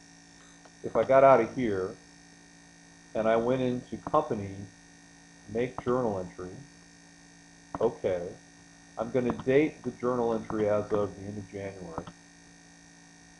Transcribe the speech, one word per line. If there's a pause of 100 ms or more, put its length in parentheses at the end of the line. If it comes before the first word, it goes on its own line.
(840)
if
I
got
out
of
here (1200)
and
I
went
into
company, (1000)
make
journal
entry. (1300)
Okay. (720)
I'm
gonna
date
the
journal
entry
as
of
the
end
of
January. (1400)